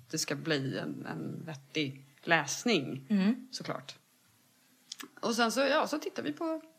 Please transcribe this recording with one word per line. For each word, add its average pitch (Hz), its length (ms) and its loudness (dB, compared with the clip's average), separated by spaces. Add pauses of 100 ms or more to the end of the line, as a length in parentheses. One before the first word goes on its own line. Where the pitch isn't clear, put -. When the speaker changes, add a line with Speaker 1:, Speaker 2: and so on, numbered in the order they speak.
(100)
Speaker 1:
det 156 80 -2
ska - 160 -2
bli 135 440 -2
en, - 320 -6
en 165 340 -6
vettig 147 600 -6 (180)
läsning, 151 880 2
Speaker 2:
Mm. 208 400 4
Speaker 1:
såklart. - 440 -8 (1300)
Och 226 140 2
sen 226 180 4
så, 240 80 2
ja, 277 260 4
så 294 120 -2
tittar 302 240 -6
vi 302 100 -2
på 320 280 -2 (180)